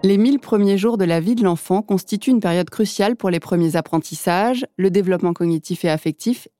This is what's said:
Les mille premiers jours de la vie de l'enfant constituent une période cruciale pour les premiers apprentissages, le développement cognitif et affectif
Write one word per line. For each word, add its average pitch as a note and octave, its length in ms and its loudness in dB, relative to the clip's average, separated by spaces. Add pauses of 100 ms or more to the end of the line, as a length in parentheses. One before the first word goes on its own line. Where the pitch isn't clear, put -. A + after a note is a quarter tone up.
Les G3 160 4
mille C4 200 4
premiers G3+ 400 2
jours A3+ 180 0
de F#3+ 80 0
la E3 160 2
vie G3+ 140 0
de A#3 80 0
l'enfant F#3 400 0
constituent G#3 480 -2
une A#3+ 100 4
période F3 300 0
cruciale G#3+ 460 -2
pour F#3+ 140 -2
les E3+ 100 0
premiers E3+ 360 0
apprentissages, F3+ 880 -2 (120)
le F#3 140 2
développement F3+ 420 0
cognitif E3+ 520 -2
et E3+ 60 2
affectif D#3+ 580 -4 (120)